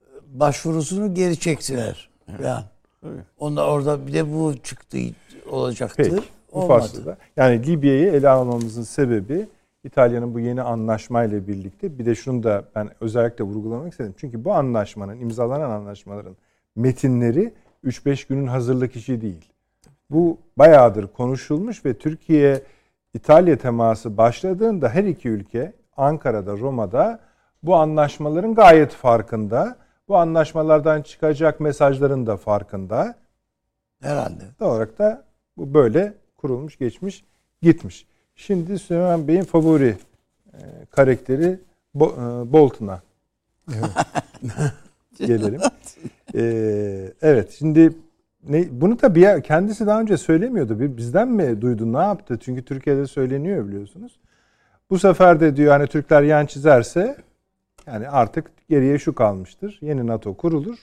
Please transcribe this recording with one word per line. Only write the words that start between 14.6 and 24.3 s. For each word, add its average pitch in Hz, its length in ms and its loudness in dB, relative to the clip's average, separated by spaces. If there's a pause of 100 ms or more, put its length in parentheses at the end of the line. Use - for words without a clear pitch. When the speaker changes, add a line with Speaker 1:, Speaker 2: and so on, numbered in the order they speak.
Speaker 3:
imzalanan 123 500 -6
anlaşmaların 101 680 -14 (400)
metinleri 123 760 0 (300)
üç - 220 -8
beş 139 220 -2
günün 139 200 -4
hazırlık 127 480 -2
işi 117 260 -8
değil. 90 320 -12 (560)
Bu 165 280 0 (200)
bayağıdır 123 500 8
konuşulmuş 147 760 -6
ve 131 80 -2
Türkiye 147 680 0 (500)
İtalya 156 440 6
teması 113 600 -2
başladığında 180 720 0